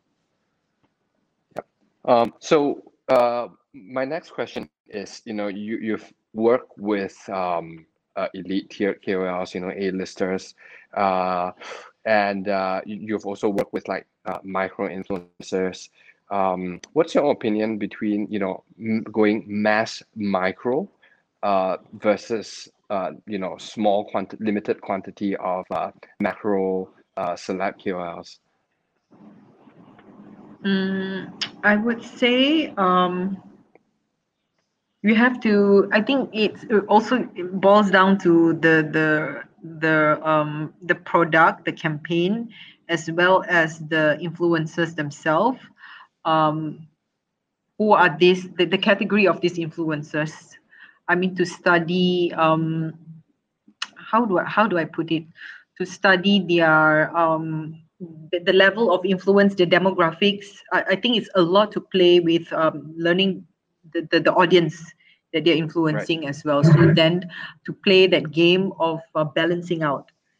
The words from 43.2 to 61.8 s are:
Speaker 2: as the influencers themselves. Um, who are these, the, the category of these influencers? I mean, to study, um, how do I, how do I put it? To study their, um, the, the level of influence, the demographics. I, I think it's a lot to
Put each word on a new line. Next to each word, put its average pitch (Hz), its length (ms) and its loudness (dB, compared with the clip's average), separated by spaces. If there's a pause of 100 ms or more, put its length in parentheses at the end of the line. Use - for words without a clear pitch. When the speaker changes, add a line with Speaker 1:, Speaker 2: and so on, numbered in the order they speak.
Speaker 2:
as 165 320 0
the 156 420 0
influencers 170 720 -2
themselves. 160 640 -2 (680)
Um, 156 600 0 (920)
who 214 120 2
are 170 260 4
these, 180 360 4
the, 180 120 0
the 175 140 0
category 202 480 2
of 165 140 0
these 170 180 -2
influencers? 156 960 -8 (540)
I 175 80 2
mean, 180 180 -2
to 180 100 0
study, 175 920 0
um, 160 580 0 (1040)
how - 280 0
do 190 140 0
I, - 60 -2
how 214 240 0
do 180 100 0
I 160 60 0
put 160 260 -8
it? 160 140 -2 (540)
To 190 80 -4
study 190 640 2
their, 156 680 4
um, 160 640 -2 (500)
the, 180 80 -2
the 175 140 0
level 196 400 4
of 180 120 -2
influence, 196 520 2
the 175 100 2
demographics. 180 800 0 (260)
I, 180 180 0
I 190 60 2
think 240 200 -2
it's - 180 -4
a 185 80 4
lot 196 300 2
to - 80 -4